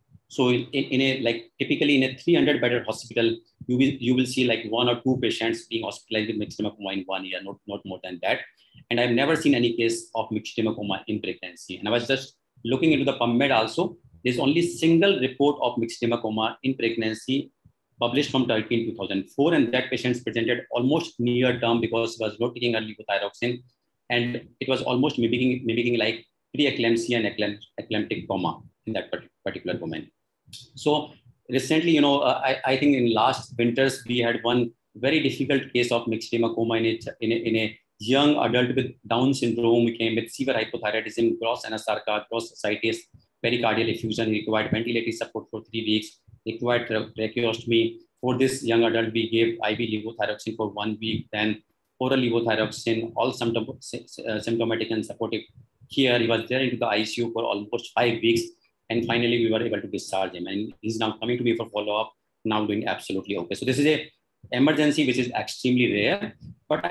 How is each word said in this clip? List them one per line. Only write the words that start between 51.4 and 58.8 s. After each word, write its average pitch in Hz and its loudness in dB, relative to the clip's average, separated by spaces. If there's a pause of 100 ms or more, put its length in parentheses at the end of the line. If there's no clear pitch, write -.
oral 131 2
levothyroxine, 113 0
all 120 2
symptom-, 117 -2
sy-, - -12 (240)
uh, 107 -2
symptomatic 113 -2
and 110 -2
supportive 113 -6 (520)
care. 123 4
He 113 2
was 113 0
there 127 0
into 123 -2
the 117 -2
I 107 2
C 120 -4
U 113 -2
for 113 -2
almost 107 -4
five 117 2
weeks. 113 4 (460)